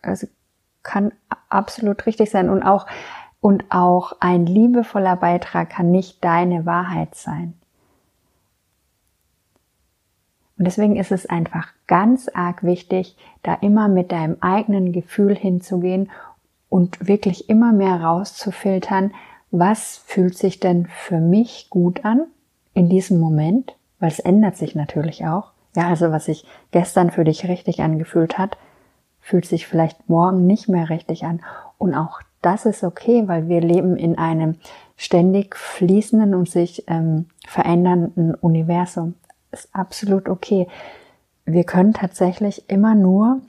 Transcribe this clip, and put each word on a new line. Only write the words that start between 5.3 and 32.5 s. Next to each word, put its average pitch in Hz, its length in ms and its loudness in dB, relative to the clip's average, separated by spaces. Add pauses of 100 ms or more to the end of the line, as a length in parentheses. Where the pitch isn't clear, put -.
kann 175 200 0
nicht 185 320 0
deine 175 420 0
Wahrheit 170 500 -4
sein. 170 380 -10 (3000)
Und 185 80 0
deswegen 208 300 0
ist - 160 -4
es 185 140 -4
einfach 165 420 -6 (180)
ganz 220 480 2
arg 175 300 -6
wichtig, 180 540 -2 (260)
da 165 120 -4
immer 208 340 2
mit 185 240 0
deinem 160 260 -4
eigenen 190 540 0
Gefühl 202 420 0
hinzugehen 185 720 -2 (600)
und 175 360 0
wirklich 202 440 0
immer 226 240 4
mehr 190 280 2
rauszufiltern, 190 1080 -2 (400)
was 190 540 0
fühlt 180 320 0
sich - 240 -4
denn 175 260 0
für - 320 -6
mich 190 500 0
gut 180 360 0
an 247 220 0 (460)
in 175 160 4
diesem 185 300 2
Moment, 160 560 0 (240)
weil 165 100 0
es 156 100 -8
ändert 202 360 4
sich - 200 -8
natürlich 151 500 -6
auch. 165 260 -6 (240)
Ja, 175 140 -2
also 170 220 0
was 156 140 -4
sich 156 200 -6 (260)
gestern 175 400 2
für 165 140 0
dich 156 220 -2
richtig 175 340 -4
angefühlt 160 560 -2
hat, 196 200 -6 (680)
fühlt 175 220 0
sich - 180 -4
vielleicht 165 420 -4
morgen 180 380 2
nicht 202 240 2
mehr 170 220 0
richtig 165 340 -8
an. 165 160 -6 (380)
Und 170 160 -2
auch 160 260 -6 (220)
das 190 240 0